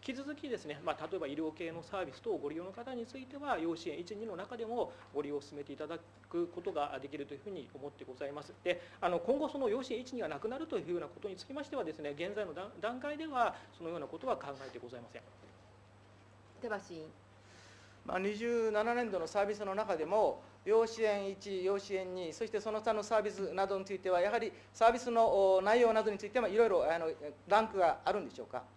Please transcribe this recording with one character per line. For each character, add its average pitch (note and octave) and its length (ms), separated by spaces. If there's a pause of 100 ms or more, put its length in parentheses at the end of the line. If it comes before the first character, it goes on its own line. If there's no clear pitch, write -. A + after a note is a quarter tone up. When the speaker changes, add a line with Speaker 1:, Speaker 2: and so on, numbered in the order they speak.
Speaker 1:
引 C4+ 100
き - 20
続 C#4 180
き D4 140
で A3+ 100
す - 60
ね、 D3 200
ま D#3 160
あ、 D#3 80
例 F#3+ 80
え F3 40
ば D3 80
医 C#3+ 60
療 D#3 180
系 E3 180
の E3 140
サ - 140
ー F#3 80
ビ C3+ 60
ス - 100
等 A3+ 100
を E3 60
ご G#3+ 100
利 G3 80
用 F3 80
の F#3+ 80
方 A#3+ 200
に A#3 140
つ - 100
い C4 60
て C4 140
は、 C#4 200
要 E3 200
支 E3 120
援 D3+ 120
一、 F3 160
二 A3 100
の G#3 80
中 G#3 220
で A3+ 100
も A3+ 240 (240)
ご C#3+ 80
利 C#3+ 60
用 D3 80
を C#3 40
進 C#3+ 180
め D3 40
て C#3+ 100
い C3+ 40
た D3+ 100
だ E3 100 (320)
く E3+ 200
こ F3 120
と F#3 120
が C#3+ 280
で C#3+ 60
き C#3+ 100
る C#3+ 80
と C#3+ 100
い - 20
う C3+ 80
ふ - 20
う G#3 40
に E3 220
思 C#3 140
っ C#3 60
て - 120
ご C3 100
ざ C#3 120
い C#3 60
ま D3 100
す。 - 100 (120)
で、 F3 180 (180)
あ G3+ 80
の、 F3 120
今 B3 180
後 D4 100
そ C#4+ 100
の C4 100
要 A3+ 120
支 B3+ 140
援 A3+ 60
一、 B3 120
二 A#3+ 100
が E3 60
な C#3+ 120
く A3 80
な B3+ 100
る D#4 80
と B3+ 100
い E3 120
う - 20
よ F3 60
う E3+ 60
な D3 40
こ - 140
と G#3+ 80
に F#3+ 80
つ - 100
き - 60
ま C#4+ 100
し C#4+ 60
て D4+ 80
は B3+ 80
で D#3 80
す - 80
ね、 C#3+ 180
現 F#3 160
在 G#3 100
の E3+ 80
段-、 F#3 280
段 A#3 180
階 D4 180
で D#4+ 120
は B3 260 (240)
そ E3+ 60
の D#3+ 60
よ E3+ 80
う - 20
な C#3 80
こ D#3+ 100
と - 80
は A#3+ 100
考 - 120 (180)
え B2+ 40
て B2 100
ご B2 80
ざ A#2+ 100
い - 20
ま A#2 80
せ A#2+ 120
ん。 - 20 (1400)
Speaker 2:
板 B3 80 (200)
橋 F3+ 60
委 E3 40
員。 D#3 60 (1000)
Speaker 3:
ま - 120
あ、 - 20
二 G3+ 180
十 A3+ 340
七 G#3+ 240
年 A#3+ 160
度 F#3+ 80
の D#3+ 80
サ G3+ 140
ー G3+ 60
ビ G#3 80
ス G#3 100
の G3 100
中 G3+ 220
で D#3 80
も、 F3+ 380 (220)
要 A3+ 220
支 A3+ 160
援 G3+ 280
一、 G3 340
要 G3 140
支 G3 180
援 F#3 180
二、 F3 180
そ A3+ 140
し - 40
て G#3 100
そ A3 100
の G#3+ 100
他 A3 120
の G#3+ 100
サ G#3+ 140
ー G#3+ 60
ビ G#3 80
ス F#3+ 240
な F#3+ 120
ど G3 120
に F#3+ 60
つ G3 100
い F#3+ 40
て F#3 120
は、 F3 100
や G3 100
は A#3 80
り A3 140 (220)
サ A3+ 120
ー A#3 60
ビ B3 60
ス B3 120
の、 G3+ 460
お、 F#3 60
内 A3 180
容 A#3 120
な A3 100
ど G#3+ 80
に G3+ 80
つ G#3+ 80
い G3+ 40
て B3 100
も A3 80
い F#3+ 80
ろ A#3 100
い - 20
ろ、 D#3+ 240
あ E3+ 60
の、 E3 100 (400)
ラ G#3 140
ン A3 60
ク G3+ 100
が E3+ 260
あ F3 80
る G#3 80
ん D3 80
で G#2+ 60
し - 60
ょ A#2 40
う - 20
か。 B2 160 (140)